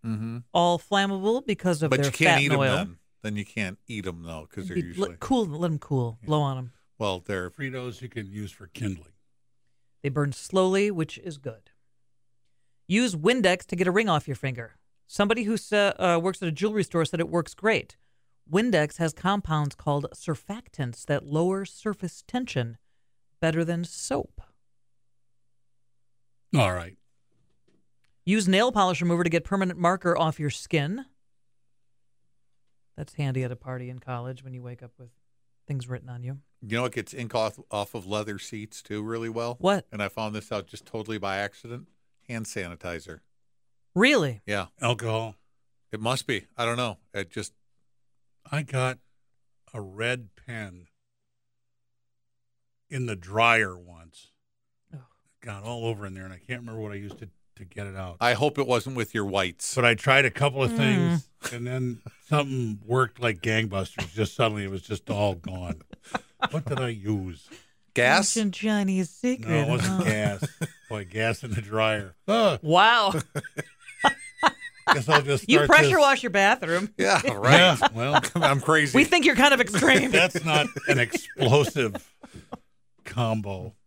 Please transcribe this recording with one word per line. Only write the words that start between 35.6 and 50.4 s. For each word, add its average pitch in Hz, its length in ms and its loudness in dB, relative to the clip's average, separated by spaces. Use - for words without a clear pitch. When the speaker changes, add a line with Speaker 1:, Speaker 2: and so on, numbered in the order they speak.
Speaker 2:
things 127 220 -6
written 127 200 -8
on 120 140 -12
you. 135 160 -10
Speaker 1:
You 113 160 -4
know 123 60 0
what 123 100 -2
gets 113 200 -8
ink 123 220 -8
off, 110 240 0
off 101 240 -4
of 92 140 -10
leather 104 320 -4
seats, - 420 -14
too, 104 220 -8
really 113 260 -6
well? 117 300 -6
Speaker 2:
What? 190 320 0
Speaker 1:
And 104 100 -8
I 101 60 -2
found 107 280 -6
this - 160 -10
out 101 160 -6
just - 180 -20
totally 110 320 -8
by 98 200 -4
accident. 117 520 -10
Hand 113 180 -8
sanitizer. 85 720 -10
Speaker 2:
Really? 180 520 2
Speaker 1:
Yeah. 101 220 -4
Speaker 3:
Alcohol? 113 540 -2
Speaker 1:
It 107 80 -8
must 120 280 -4
be. 107 180 -4
I 120 100 -4
don't 117 120 -2
know. 120 200 -4
It 101 160 -8
just - 220 -12
Speaker 3:
I 147 140 -4
got 127 360 -4
a 113 80 -10
red 110 540 -6
pen 98 520 -14